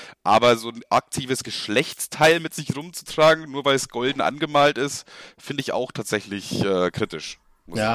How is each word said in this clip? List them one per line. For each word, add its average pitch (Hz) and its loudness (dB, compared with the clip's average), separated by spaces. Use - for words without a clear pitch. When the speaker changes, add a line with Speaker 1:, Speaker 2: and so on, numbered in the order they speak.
Speaker 1:
aber 113 6
so 113 -8
ein 117 -12
aktives 127 -2
Geschlechtsteil 151 0
mit 156 -8
sich - -6
rumzutragen, 160 2
nur 135 -4
weil 139 4
es - -2
golden 123 -2
angemalt 147 2
ist, 139 -4
finde - -8
ich - -4
auch 120 -4
tatsächlich, 101 -4
äh, 90 2
kritisch. - -8
Muss 87 -6
Speaker 2:
Ja, 110 2